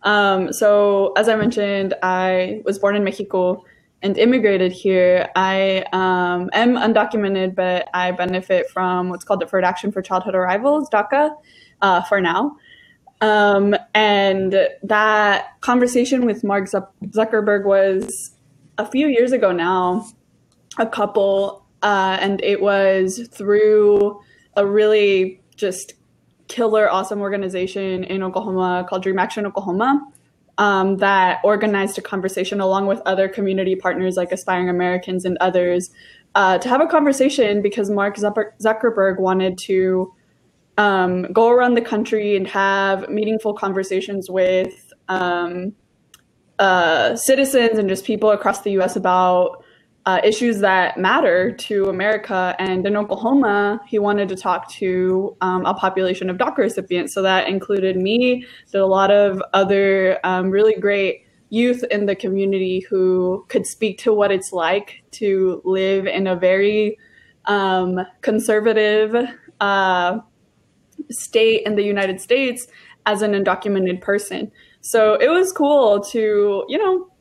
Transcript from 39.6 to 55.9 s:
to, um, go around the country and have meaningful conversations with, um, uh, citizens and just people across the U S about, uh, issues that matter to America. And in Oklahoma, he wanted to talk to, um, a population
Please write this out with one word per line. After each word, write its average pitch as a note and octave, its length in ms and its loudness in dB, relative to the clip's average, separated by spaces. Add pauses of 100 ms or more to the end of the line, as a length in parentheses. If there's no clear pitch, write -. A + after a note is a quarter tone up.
to, F#3 480 0 (640)
um, F#3 540 0
go A3+ 180 4
around B3 260 4
the A#3 60 2
country G#3+ 540 -2
and F#3+ 120 -2
have G3 600 0
meaningful G#3+ 440 -2
conversations F#3+ 760 -6
with, F#3 600 -2 (160)
um, F3+ 640 -4 (840)
uh, F3 560 2
citizens C4 600 2
and G3+ 100 0
just F#3+ 180 -4
people G#3+ 260 2
across G3+ 300 0
the G3+ 100 -4
U F#3+ 100 2
S F#3 140 -2
about, F3+ 680 2 (420)
uh, F#3 160 0
issues A3 380 0
that F#3+ 380 0
matter F#3+ 560 0
to G3+ 320 -4
America. F#3+ 760 -2
And F#3 260 -2
in G3+ 120 0
Oklahoma, G#3 880 0
he G#3+ 120 -2
wanted G3+ 280 0
to F#3+ 80 -6
talk F#3 380 -4
to, F#3 680 -2
um, F#3 260 -2
a F#3+ 80 0
population F#3 560 -2